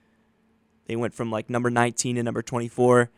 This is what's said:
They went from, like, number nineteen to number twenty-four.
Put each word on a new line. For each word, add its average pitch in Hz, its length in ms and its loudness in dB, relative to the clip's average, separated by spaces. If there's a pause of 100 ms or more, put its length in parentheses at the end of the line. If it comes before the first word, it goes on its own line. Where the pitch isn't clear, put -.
(880)
They 113 100 -4
went 117 180 -4
from, 117 160 -6
like, 110 180 -6
number 123 220 0
nineteen 120 460 0
to 120 60 -2
number 117 200 -4
twenty-four. 120 760 2